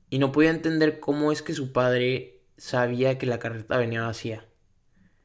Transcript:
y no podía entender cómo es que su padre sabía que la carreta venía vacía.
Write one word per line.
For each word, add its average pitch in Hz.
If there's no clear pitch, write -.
y 131
no 135
podía 156
entender 160
cómo 147
es 151
que 160
su 135
padre 127
sabía 123
que 131
la 120
carreta 113
venía 117
vacía. 110